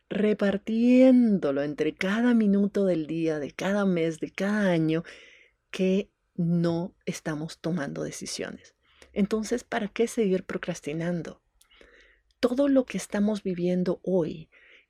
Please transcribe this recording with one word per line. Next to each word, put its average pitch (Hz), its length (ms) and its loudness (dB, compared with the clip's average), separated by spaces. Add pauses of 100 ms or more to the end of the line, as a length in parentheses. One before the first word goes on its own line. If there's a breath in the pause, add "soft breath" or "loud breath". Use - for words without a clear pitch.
repartiéndolo 214 1500 4
entre 151 320 -2
cada 226 400 0
minuto 202 520 2
del 165 200 0
día, 160 320 -2
de 139 140 -6
cada 196 340 -2
mes, 165 340 0
de 151 120 -8
cada 202 400 0
año, 160 320 0 (640 loud breath)
que 190 400 -2 (240)
no 170 640 0 (100)
estamos 156 540 -8
tomando 160 440 -6
decisiones. - 720 -12 (400 soft breath)
Entonces, 220 500 -2
¿para 220 240 -6
qué 226 200 0
seguir 190 380 0
procrastinando? 170 960 -8 (960 soft breath)
Todo 254 300 2
lo 262 160 4
que - 120 -8
estamos 208 460 -2
viviendo 180 600 -2
hoy 170 460 -2 (400 soft breath)